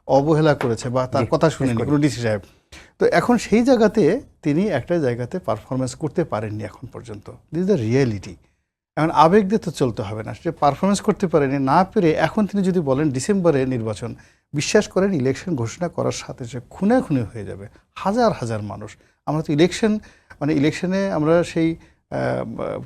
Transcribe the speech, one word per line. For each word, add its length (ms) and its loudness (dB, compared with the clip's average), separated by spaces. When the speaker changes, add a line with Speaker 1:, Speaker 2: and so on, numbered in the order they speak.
Speaker 1:
অবহেলা 480 4
করেছে 340 -2
বা 180 -2
তার 140 -2
Speaker 2:
জি, 100 -2
Speaker 1:
কথা 180 4
শুনেনি 240 -2
Speaker 2:
শেষ 40 0
করি। 80 0
Speaker 1:
কোনো 160 2
ডিসি 200 0
সাহেব। 200 0
তো 60 2
এখন 320 4
সেই 260 2
জায়গাতে 580 4
তিনি 240 0
একটা 320 -2
জায়গাতে 400 -2
পারফরমেন্স 560 -6
করতে 280 -4
পারেননি 400 -6
এখন 240 -14
পর্যন্ত। 440 -16
This 140 -2
is 80 4
the 60 0
reality। 520 0
এখন 140 2
আবেগ 360 6
দিয়ে 140 0
তো 120 -8
চলতে 300 -2
হবে 220 -8
না, 100 -10
সে 180 -6
পারফরমেন্স 500 2
করতে 260 0
পারেনি, 320 2
না 240 4
পেরে 280 2
এখন 360 0
তিনি 160 -2
যদি 160 2
বলেন 320 2
ডিসেম্বরে 540 2
নির্বাচন, 500 -4
বিশ্বাস 340 0
করেন 260 0
ইলেকশন 420 -2
ঘোষণা 320 -4
করার 240 -4
সাথে 340 -10
সাথে 240 -12
খুনে 320 0
খুনে 220 -2
হয়ে 220 -10
যাবে 220 -14
হাজার 360 0
হাজার 300 -6
মানুষ। 360 -12
আমরা 160 -2
তো 120 -2
ইলেকশন, 460 2
মানে 140 0
ইলেকশনে 580 0
আমরা 320 2
সেই, 320 -2
আহ, 760 -6